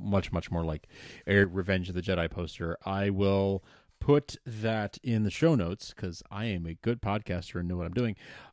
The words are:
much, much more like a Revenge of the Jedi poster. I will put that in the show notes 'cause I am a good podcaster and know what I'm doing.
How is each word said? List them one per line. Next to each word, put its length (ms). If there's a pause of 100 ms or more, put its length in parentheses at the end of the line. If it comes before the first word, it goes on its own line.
much, 320
much 180
more 140
like 240 (380)
a 180
Revenge 460
of 40
the 60
Jedi 300
poster. 560
I 240
will 520 (380)
put 360 (100)
that 580
in 180
the 80
show 240
notes 400
'cause 360
I 160
am 200
a 80
good 280
podcaster 580
and 80
know 80
what 100
I'm 60
doing. 240 (360)